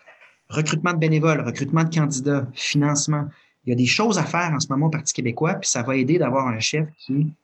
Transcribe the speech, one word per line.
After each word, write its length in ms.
recrutement 440
de 60
bénévoles, 420
recrutement 420
de 120
candidats, 580
financement. 720
Il 60
y 20
a 20
des 120
choses 320
à 40
faire 300
en 60
ce 100
moment 180
au 40
Parti 200
québécois, 440
puis 140
ça 120
va 140
aider 240
d'avoir 280
un 120
chef 280
qui 140
est 140